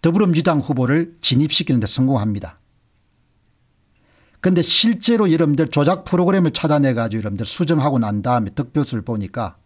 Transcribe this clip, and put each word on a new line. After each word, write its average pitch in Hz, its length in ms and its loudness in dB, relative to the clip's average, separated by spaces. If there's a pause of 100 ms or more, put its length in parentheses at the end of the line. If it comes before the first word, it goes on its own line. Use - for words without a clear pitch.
더불어민주당 165 580 2
후보를 135 640 -2
진입시키는 143 600 0
데 104 60 -4
성공합니다. 110 720 -2 (1800)
근데 180 180 2
실제로 220 680 2
여러분들 156 380 2
조작 156 360 0
프로그램을 180 460 2
찾아내가지고 127 720 0
여러분들 104 260 -6
수정하고 147 540 0
난 104 220 -2
다음에 120 280 0
득표수를 127 540 -4
보니까 107 600 -6